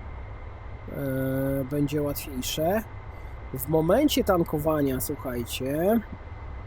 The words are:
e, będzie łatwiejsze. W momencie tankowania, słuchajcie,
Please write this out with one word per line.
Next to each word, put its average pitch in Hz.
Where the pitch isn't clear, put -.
e, 135
będzie 143
łatwiejsze. 156
W 131
momencie 190
tankowania, 156
słuchajcie, 143